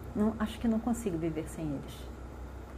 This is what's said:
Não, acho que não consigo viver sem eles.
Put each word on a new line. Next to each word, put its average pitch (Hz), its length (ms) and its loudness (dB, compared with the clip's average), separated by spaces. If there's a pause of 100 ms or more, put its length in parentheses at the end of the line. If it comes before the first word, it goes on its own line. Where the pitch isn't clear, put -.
(160)
Não, 214 240 4
acho - 200 0
que 240 80 2
não 220 120 6
consigo 220 380 2
viver 160 320 0
sem 160 160 -4
eles. 139 440 -4 (680)